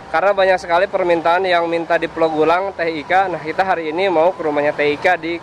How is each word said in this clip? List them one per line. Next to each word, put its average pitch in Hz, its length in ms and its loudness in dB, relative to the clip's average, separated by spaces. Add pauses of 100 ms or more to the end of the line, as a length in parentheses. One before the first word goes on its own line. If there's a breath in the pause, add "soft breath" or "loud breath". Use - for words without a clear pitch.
(120)
Karena - 240 2
banyak 190 240 2
sekali 175 240 0
permintaan 180 640 2
yang 170 160 2
minta 170 320 -2
di 165 80 -2
vlog 160 400 0
ulang 185 320 0
Teh 165 160 -4
Ika. 175 400 0
Nah, 156 80 -6
kita 160 240 -4
hari 170 240 -2
ini 180 240 0
mau 165 240 2
ke 170 80 -6
rumahnya 147 320 0
Teh 147 240 0
Ika 180 160 2
di 165 260 -6